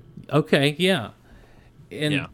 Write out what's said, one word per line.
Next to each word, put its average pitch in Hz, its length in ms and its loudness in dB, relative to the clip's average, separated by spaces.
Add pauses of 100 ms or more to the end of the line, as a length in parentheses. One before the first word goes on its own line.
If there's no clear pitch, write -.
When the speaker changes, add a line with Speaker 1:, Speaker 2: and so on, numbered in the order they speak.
(320)
Speaker 1:
Okay, 151 480 2
yeah. 175 300 0 (800)
And 147 220 -2
Speaker 2:
Yeah. 82 200 -4